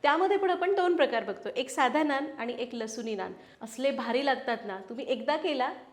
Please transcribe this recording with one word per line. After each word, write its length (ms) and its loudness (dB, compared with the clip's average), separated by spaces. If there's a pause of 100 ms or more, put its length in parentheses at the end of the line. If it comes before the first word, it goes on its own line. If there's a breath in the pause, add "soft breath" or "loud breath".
त्यामध्ये 340 4
पण 140 2
आपण 240 2
दोन 220 4
प्रकार 280 2
बघतो, 320 -6
एक 140 -4
साधा 320 2
नान 240 0 (120)
आणि 200 -4
एक 160 -6
लसुनी 400 -6
नान. 180 -6 (300 loud breath)
असले 280 -2
भारी 360 0
लागतात 380 0
ना, 140 -6 (100)
तुम्ही 200 -8
एकदा 280 0
केला 320 0 (240)